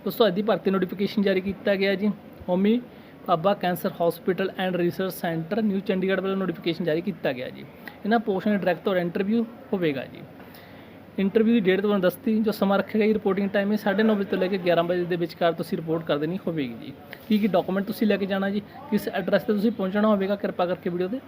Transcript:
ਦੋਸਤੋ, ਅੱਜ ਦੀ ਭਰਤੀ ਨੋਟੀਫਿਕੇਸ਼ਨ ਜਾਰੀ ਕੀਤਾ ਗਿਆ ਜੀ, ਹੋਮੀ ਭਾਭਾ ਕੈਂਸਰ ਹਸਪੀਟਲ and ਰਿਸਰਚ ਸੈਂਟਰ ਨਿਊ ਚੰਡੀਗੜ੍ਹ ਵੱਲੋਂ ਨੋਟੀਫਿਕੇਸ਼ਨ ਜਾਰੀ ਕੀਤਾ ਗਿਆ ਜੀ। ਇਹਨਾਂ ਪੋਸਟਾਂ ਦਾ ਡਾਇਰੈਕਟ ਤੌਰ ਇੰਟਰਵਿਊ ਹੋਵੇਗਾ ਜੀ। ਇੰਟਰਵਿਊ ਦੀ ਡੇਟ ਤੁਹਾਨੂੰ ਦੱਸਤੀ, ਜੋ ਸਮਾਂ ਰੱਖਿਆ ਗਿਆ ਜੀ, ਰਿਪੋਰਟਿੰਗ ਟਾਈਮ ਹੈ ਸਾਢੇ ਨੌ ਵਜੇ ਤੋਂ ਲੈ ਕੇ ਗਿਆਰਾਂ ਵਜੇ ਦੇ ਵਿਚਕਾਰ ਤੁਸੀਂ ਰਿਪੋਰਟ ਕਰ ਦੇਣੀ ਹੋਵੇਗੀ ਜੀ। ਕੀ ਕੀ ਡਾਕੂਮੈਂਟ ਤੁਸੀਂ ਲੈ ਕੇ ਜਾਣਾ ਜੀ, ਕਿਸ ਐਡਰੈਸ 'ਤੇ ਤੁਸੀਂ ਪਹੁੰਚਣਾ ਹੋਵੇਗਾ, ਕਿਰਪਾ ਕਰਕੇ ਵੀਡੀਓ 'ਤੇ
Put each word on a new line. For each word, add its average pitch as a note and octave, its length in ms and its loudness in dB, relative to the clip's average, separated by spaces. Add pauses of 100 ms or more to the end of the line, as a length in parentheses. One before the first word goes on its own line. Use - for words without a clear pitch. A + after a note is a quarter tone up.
ਦੋਸਤੋ, G#3+ 220 4
ਅੱਜ F#3 80 4
ਦੀ G#3 80 0
ਭਰਤੀ G3+ 280 2
ਨੋਟੀਫਿਕੇਸ਼ਨ F#3+ 520 0
ਜਾਰੀ F#3+ 180 4
ਕੀਤਾ G3 360 -2
ਗਿਆ G3 180 2
ਜੀ, G3+ 140 0 (400)
ਹੋਮੀ G3+ 320 4 (460)
ਭਾਭਾ F3+ 280 2
ਕੈਂਸਰ F3+ 360 -2 (100)
ਹਸਪੀਟਲ F3+ 500 0 (160)
and F3+ 100 -2
ਰਿਸਰਚ F3 360 0
ਸੈਂਟਰ E3 500 -4
ਨਿਊ G3 180 0
ਚੰਡੀਗੜ੍ਹ F#3+ 400 0
ਵੱਲੋਂ F#3+ 160 -2
ਨੋਟੀਫਿਕੇਸ਼ਨ F3+ 480 -2
ਜਾਰੀ D#3+ 160 2
ਕੀਤਾ F3 320 -4
ਗਿਆ B2+ 180 -8
ਜੀ। C3+ 140 -16 (400)
ਇਹਨਾਂ A3 140 2
ਪੋਸਟਾਂ G#3+ 340 0
ਦਾ G3+ 60 2
ਡਾਇਰੈਕਟ F3 260 0
ਤੌਰ G3 120 2
ਇੰਟਰਵਿਊ G3 460 0 (300)
ਹੋਵੇਗਾ D#3+ 320 -2
ਜੀ। - 160 -16 (1000)
ਇੰਟਰਵਿਊ G#3+ 360 4
ਦੀ A#3+ 60 4
ਡੇਟ F#3+ 200 4
ਤੁਹਾਨੂੰ G#3 200 2
ਦੱਸਤੀ, G#3+ 400 2
ਜੋ G#3+ 120 0
ਸਮਾਂ G3 260 2
ਰੱਖਿਆ G3 200 -2
ਗਿਆ A3+ 80 4
ਜੀ, A3 80 4
ਰਿਪੋਰਟਿੰਗ G3 360 0
ਟਾਈਮ G3+ 220 0
ਹੈ G#3+ 40 0
ਸਾਢੇ G#3 260 0
ਨੌ A3 120 4
ਵਜੇ G3 100 0
ਤੋਂ F#3+ 140 -2
ਲੈ F#3+ 100 2
ਕੇ G3 100 -2
ਗਿਆਰਾਂ E3+ 260 2
ਵਜੇ F3+ 200 0
ਦੇ F3 120 -2
ਵਿਚਕਾਰ E3+ 360 0
ਤੁਸੀਂ E3 260 -4
ਰਿਪੋਰਟ D#3+ 260 -2
ਕਰ D3 140 0
ਦੇਣੀ E3 280 -2
ਹੋਵੇਗੀ C#3+ 280 -2 (120)
ਜੀ। C3+ 60 -12 (360)
ਕੀ G#3+ 100 4
ਕੀ G#3+ 100 2
ਡਾਕੂਮੈਂਟ F#3+ 380 0
ਤੁਸੀਂ A3 200 -2
ਲੈ G3+ 100 4
ਕੇ F#3+ 100 -2
ਜਾਣਾ G3 240 0
ਜੀ, G3+ 100 -2 (300)
ਕਿਸ G#3 180 0
ਐਡਰੈਸ F#3+ 340 0
'ਤੇ A3 100 -2
ਤੁਸੀਂ G#3 200 2
ਪਹੁੰਚਣਾ G#3 360 2
ਹੋਵੇਗਾ, G3 280 2
ਕਿਰਪਾ F#3 300 -2
ਕਰਕੇ F3+ 240 -2
ਵੀਡੀਓ F3+ 180 -2
'ਤੇ B3+ 200 -6